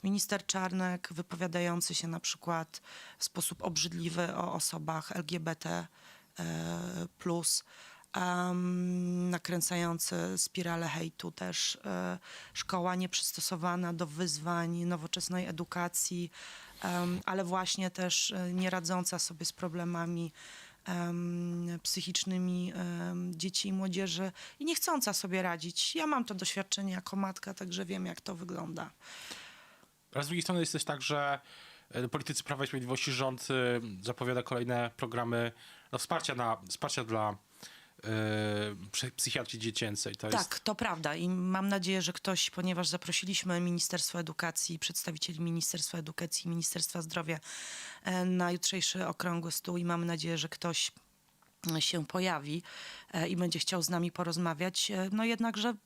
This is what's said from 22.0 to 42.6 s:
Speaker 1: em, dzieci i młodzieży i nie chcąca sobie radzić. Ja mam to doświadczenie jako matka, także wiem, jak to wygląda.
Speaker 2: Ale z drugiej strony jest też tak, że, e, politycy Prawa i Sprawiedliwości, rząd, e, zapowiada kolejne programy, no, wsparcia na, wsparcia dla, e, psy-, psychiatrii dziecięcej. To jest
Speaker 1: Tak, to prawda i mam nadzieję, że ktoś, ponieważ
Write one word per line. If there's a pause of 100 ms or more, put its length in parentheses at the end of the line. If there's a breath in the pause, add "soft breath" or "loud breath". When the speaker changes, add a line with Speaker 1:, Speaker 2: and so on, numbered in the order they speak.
Speaker 1:
em,
dzieci
i
młodzieży (260 loud breath)
i
nie
chcąca
sobie
radzić.
Ja
mam
to
doświadczenie
jako
matka,
także
wiem,
jak
to
wygląda. (1200 loud breath)
Speaker 2:
Ale
z
drugiej
strony
jest
też
tak,
że, (500 loud breath)
e,
politycy
Prawa
i
Sprawiedliwości,
rząd,
e,
zapowiada
kolejne
programy, (400 loud breath)
no,
wsparcia
na, (120)
wsparcia
dla, (680 loud breath)
e, (840)
psy-,
psychiatrii
dziecięcej.
To
jest
Speaker 1:
Tak,
to
prawda
i
mam
nadzieję,
że
ktoś,
ponieważ